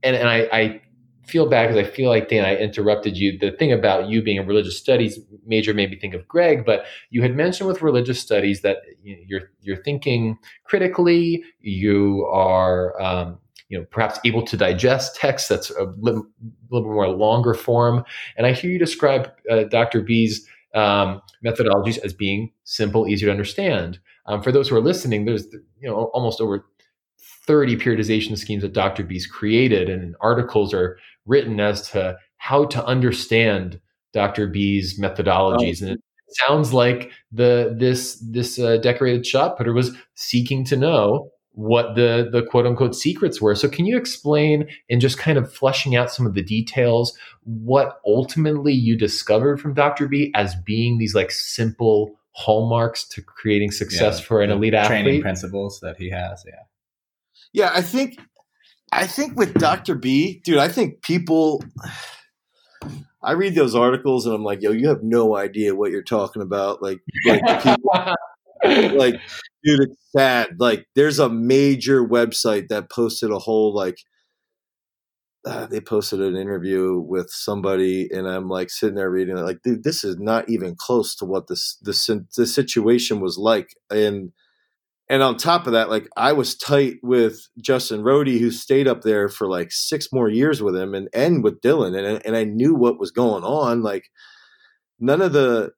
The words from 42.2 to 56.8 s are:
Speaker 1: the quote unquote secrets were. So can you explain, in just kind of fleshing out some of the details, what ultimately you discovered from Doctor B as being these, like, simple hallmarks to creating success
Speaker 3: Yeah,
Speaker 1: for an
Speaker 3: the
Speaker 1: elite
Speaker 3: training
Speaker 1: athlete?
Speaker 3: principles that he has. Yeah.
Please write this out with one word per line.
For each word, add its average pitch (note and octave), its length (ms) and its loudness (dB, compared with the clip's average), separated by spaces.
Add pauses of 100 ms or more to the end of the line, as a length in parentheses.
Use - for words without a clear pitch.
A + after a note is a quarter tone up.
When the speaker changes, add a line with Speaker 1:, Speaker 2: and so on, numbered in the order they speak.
Speaker 1:
the A#2 120 2
quote A#2+ 220 2
unquote B2 300 0
secrets E3 460 -2
were. G#2 140 4
So C#3 140 0
can E3+ 160 -2
you A#3 120 0
explain, D3+ 680 0 (220)
in B2 100 2
just C3 180 2
kind D#3 200 0
of C3 140 -2
fleshing C3 440 0
out B2 160 2
some B2 160 -2
of G2 60 -2
the F#2 100 -2
details, A#2+ 720 0 (260)
what A2+ 600 0
ultimately C#3+ 680 0
you A2+ 240 2
discovered A2+ 600 0
from C#3+ 140 -6
Doctor C#3+ 340 0
B C#3+ 280 -2
as F#2+ 200 -2
being A2+ 420 -2
these, G#2+ 180 -2
like, F#2+ 160 0
simple A2 880 -2 (140)
hallmarks A#2 760 0
to - 140 -16
creating G#2 500 -2
success G#2 480 -2
Speaker 3:
Yeah, - 60 -14
Speaker 1:
for A2 160 2
an G2+ 80 2
Speaker 3:
the G#2 80 2
Speaker 1:
elite G#2+ 160 2
Speaker 3:
training G#2 340 2
Speaker 1:
athlete? A#2+ 140 2
Speaker 3:
principles F#2+ 580 -6
that E2+ 180 -12
he F2+ 120 -10
has. F2+ 360 -10
Yeah. - 80 -20 (1000)